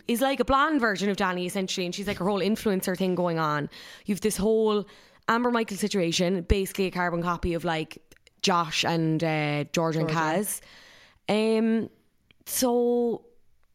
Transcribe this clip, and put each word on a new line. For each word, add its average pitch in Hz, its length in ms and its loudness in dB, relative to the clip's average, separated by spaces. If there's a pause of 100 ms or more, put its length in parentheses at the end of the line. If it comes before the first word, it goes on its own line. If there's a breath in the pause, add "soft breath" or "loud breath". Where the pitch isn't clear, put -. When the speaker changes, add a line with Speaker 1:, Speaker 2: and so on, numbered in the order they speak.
Speaker 1:
is 233 140 0
like 269 180 2
a 240 60 2
blonde 277 360 4
version 202 300 0
of 190 60 0
Danny 180 300 -2
essentially, 185 380 -4
and 175 80 -4
she's, 190 140 -8
like, 202 120 -4
her 175 80 -2
whole 202 140 0
influencer 190 560 0
thing 185 200 0
going 170 240 0
on. 151 280 0 (360 loud breath)
You've 202 160 -2
this 214 160 0
whole 214 500 2 (420 loud breath)
Amber 240 220 2
Michael 226 280 0
situation, 180 640 0
basically 190 440 0
a 175 60 -4
carbon 175 320 -2
copy 170 300 -4
of, 165 100 -4
like, 160 340 -4 (440)
Josh 170 420 0
and, 160 400 0
uh, 151 480 0
Georgia 160 260 0
and 160 100 0
Speaker 2:
Georgia. 160 60 -2
Speaker 1:
Kaz. 165 460 0 (680 loud breath)
Um, 220 640 2 (580)
so 240 760 2 (520)